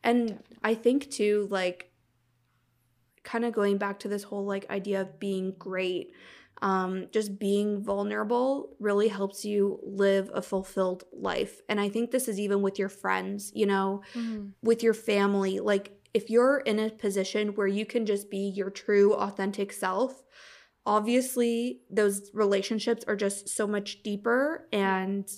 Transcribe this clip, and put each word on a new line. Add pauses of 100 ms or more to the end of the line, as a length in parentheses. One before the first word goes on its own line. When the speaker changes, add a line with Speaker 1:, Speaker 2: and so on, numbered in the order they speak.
Speaker 1:
And
Speaker 2:
Definitely.
Speaker 1:
I
think
too,
like, (1300)
kinda
going
back
to
this
whole,
like,
idea
of
being
great, (480)
um,
just
being
vulnerable
really
helps
you
live
a
fulfilled
life.
And
I
think
this
is
even
with
your
friends,
you
know, (120)
Speaker 2:
Mm-hmm. (120)
Speaker 1:
with
your
family.
Like, (140)
if
you're
in
a
position
where
you
can
just
be
your
true,
authentic
self, (640)
obviously
those
relationships
are
just
so
much
deeper
and